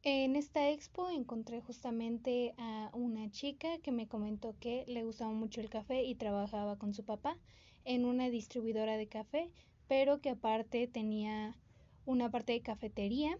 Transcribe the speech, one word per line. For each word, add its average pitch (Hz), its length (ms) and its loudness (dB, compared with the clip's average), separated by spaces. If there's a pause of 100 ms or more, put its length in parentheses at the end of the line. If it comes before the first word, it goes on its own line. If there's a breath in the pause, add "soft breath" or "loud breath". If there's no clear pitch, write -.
En 269 340 4
esta 294 320 2
expo 302 400 -2
encontré 233 540 -4
justamente 240 960 -2
a 220 340 -6
una 220 380 -2
chica 285 480 -4
que 294 120 -6
me 233 160 -2
comentó 214 540 -4
que 240 260 -2
le 240 160 -4
gustaba 226 300 -4
mucho 220 300 -2
el 220 80 -6
café 240 340 0
y 247 100 -2
trabajaba 208 640 -2
con 208 160 -2
su 202 140 -6
papá 277 320 -4 (480 loud breath)
en 247 180 2
una 247 240 4
distribuidora 220 680 0
de 214 100 -2
café, 285 420 -2 (380 soft breath)
pero 277 320 6
que - 80 0
aparte 226 600 0
tenía 214 680 -2 (480 soft breath)
una 247 260 4
parte 240 220 2
de 240 80 4
cafetería. 226 800 0